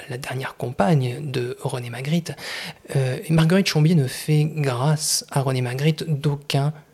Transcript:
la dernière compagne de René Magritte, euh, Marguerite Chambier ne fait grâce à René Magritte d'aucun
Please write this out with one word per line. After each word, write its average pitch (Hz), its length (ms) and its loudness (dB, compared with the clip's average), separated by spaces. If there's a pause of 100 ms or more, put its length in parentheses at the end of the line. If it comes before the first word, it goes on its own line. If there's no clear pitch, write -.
(100)
la 127 80 -8
dernière 131 400 -8
compagne 135 720 0
de 127 320 -4
René 123 260 -6
Magritte, 139 460 -4 (600)
euh, 131 220 0 (120)
Marguerite 165 360 4
Chambier 156 280 4
ne 139 120 4
fait 151 380 0
grâce 151 840 0
à 143 100 0
René 131 220 0
Magritte 139 420 0
d'aucun 143 720 0 (200)